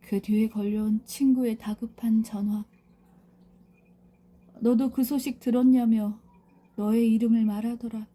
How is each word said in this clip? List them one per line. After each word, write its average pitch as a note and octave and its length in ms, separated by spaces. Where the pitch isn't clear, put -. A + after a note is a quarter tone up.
그 G3 180
뒤에 G#3+ 280
걸려온 G#3+ 560
친구의 B3+ 540
다급한 A3 640
전화. G#3 420
너도 B3 300
그 C4 140
소식 C4+ 360
들었냐며 A#3 760
너의 A3 380
이름을 A3+ 300
말하더라. A3 720